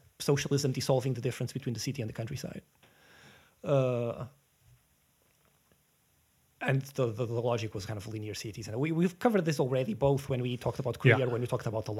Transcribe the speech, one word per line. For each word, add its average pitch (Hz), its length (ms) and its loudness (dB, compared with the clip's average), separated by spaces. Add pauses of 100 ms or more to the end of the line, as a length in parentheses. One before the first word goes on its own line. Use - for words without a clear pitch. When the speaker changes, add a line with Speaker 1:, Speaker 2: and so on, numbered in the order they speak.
(200)
Speaker 1:
socialism 139 520 2
dissolving 131 440 2
the 120 60 -6
difference 123 300 -2
between 123 220 -4
the 110 60 -6
city 117 220 -4
and 110 60 -2
the 113 60 -8
countryside. - 480 -8 (1000)
Uh, 123 640 2 (2250)
and 135 200 2 (140)
the, 131 120 2
the, 113 180 -2
the 113 160 -2
logic 110 320 0
was 98 120 -8
kind 107 120 -6
of 101 100 -10
linear 107 280 -8
cities. 107 320 -10
And 104 100 -6
we, 151 140 0
we've 175 260 2
covered 214 280 4
this 156 140 0
already, 131 340 0
both 139 360 2
when 127 120 0
we 123 160 -2
talked - 220 -4
about 123 200 -2
Creer, 117 180 8
Speaker 2:
Yeah. 131 80 2
Speaker 1:
when 120 160 0
we 120 60 -2
talked 123 180 -2
about 110 200 -2
The 110 80 -6
Speaker 2:
The 104 60 -4